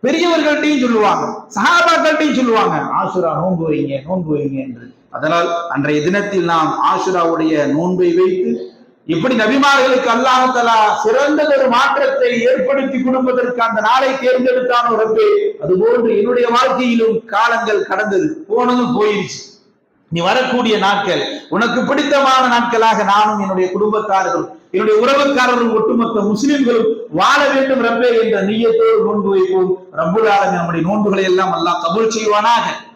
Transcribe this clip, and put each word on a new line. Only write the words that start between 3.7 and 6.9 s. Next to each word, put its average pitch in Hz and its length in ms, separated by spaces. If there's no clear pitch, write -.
வைங்க, 135 340
நோன்பு 165 300
வைங்க" 139 240
என்று. 120 340
அதனால் 170 600
அன்றைய 147 320
தினத்தில் 190 420
நாம் 160 360